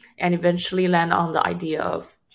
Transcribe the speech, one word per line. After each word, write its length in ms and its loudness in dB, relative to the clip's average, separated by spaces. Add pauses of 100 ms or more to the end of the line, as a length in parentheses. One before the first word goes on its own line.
(200)
and 160 2
eventually 520 0
land 240 2
on 220 2
the 120 2
idea 360 -4
of 340 -6 (200)